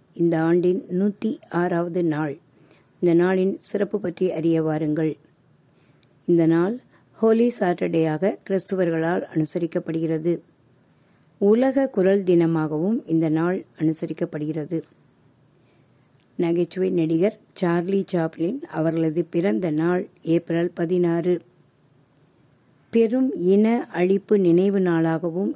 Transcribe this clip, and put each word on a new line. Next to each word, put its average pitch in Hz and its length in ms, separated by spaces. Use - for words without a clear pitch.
இந்த 165 280
ஆண்டின் 180 500
நூத்தி 202 460
ஆறாவது 175 540
நாள். 151 340
இந்த 170 240
நாளின் 190 360
சிறப்பு 202 400
பற்றி 180 320
அறிய 165 300
வாருங்கள். 156 540
இந்த 165 200
நாள் 175 320
ஹோலி 226 480
சாட்டர்டேயாக 170 760
கிறிஸ்துவர்களால் 180 880
அனுசரிக்கப்படுகிறது. 165 1040
உலக 254 500
குரல் 196 340
தினமாகவும் 165 840
இந்த 160 220
நாள் 165 360
அனுசரிக்கப்படுகிறது. 156 1040
நகைச்சுவை 175 520
நடிகர் 170 480
சார்லி 175 580
சாப்ளின் 170 500
அவர்களது 160 640
பிறந்த 180 460
நாள் 170 380
ஏப்ரல் 170 520
பதினாறு. 175 680
பெரும் 240 460
இன 208 560
அழிப்பு 196 460
நினைவு 190 420
நாளாகவும் 165 760